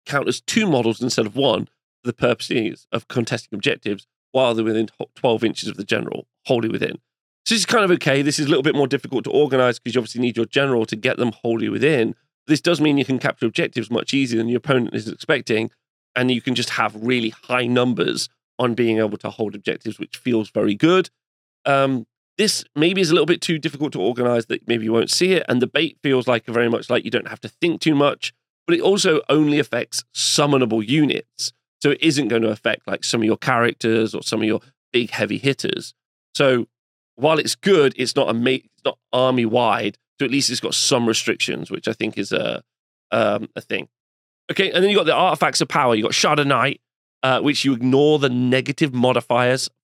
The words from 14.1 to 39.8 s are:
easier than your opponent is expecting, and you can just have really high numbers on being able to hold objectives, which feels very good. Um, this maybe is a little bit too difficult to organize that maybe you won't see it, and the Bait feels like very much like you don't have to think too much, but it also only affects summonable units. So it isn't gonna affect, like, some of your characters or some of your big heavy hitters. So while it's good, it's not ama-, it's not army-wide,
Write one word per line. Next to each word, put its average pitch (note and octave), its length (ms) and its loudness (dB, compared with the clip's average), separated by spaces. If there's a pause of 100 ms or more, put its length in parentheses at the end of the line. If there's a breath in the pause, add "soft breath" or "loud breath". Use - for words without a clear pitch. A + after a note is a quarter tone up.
easier B2+ 260 0
than A2+ 100 -2
your A#2+ 100 0
opponent B2+ 360 0
is A2 140 -6
expecting, A2 640 -2 (440)
and B2+ 160 0
you B2 120 0
can B2+ 120 -2
just A#2+ 160 -4
have G#2+ 260 -2
really A2+ 340 -2
high B2 360 -4
numbers A#2+ 640 0 (300)
on B2 160 0
being A2+ 240 0
able G#2 200 -2
to G#2 120 -8
hold G#2 240 -6
objectives, - 440 -8
which - 180 -12
feels A2+ 340 -4
very G#2 240 -2
good. F3 360 2 (540)
Um, C3+ 420 0 (300)
this - 280 0 (120)
maybe F3+ 240 2
is E3 100 2
a E3 40 4
little D#3+ 100 4
bit D#3 160 0
too E3 180 -2
difficult - 360 -6
to A2 60 -6
organize A#2+ 460 0
that - 220 -6
maybe A2+ 160 0
you A2 80 0
won't A2+ 180 2
see F#3 220 2
it, F3 160 2
and B2 140 2
the B2 40 2
Bait D3 360 -2
feels C3 260 2
like A#2+ 160 0
very A#2 240 0
much A2+ 220 -2
like A#2+ 140 2
you A2+ 60 -6
don't - 180 -2
have A2 120 -14
to A2 80 -12
think - 320 -2
too D#3 140 2
much, - 400 0 (320)
but E3+ 100 2
it - 60 -2
also F#3 480 2
only D3 280 4
affects - 460 -4 (100)
summonable B2+ 720 2
units. - 640 0 (280)
So C#3+ 120 2
it - 100 -2
isn't D3 260 2
gonna A2+ 200 0
affect, A2 380 -4
like, - 180 -6
some A#2 160 -2
of G#2+ 60 0
your G#2+ 100 2
characters A2+ 760 0
or - 80 -8
some A2 180 -4
of A2 60 0
your G#2+ 140 0 (320 soft breath)
big B2 180 0
heavy G#2+ 280 -4
hitters. - 560 -4 (400)
So B2+ 320 2 (480)
while D#3 240 2
it's - 160 -4
good, D#3+ 420 4
it's B2 200 -4
not C#3 120 2
ama-, A#2+ 360 0
it's - 200 -20
not - 140 -2 (140)
army-wide, A#2+ 840 0 (220)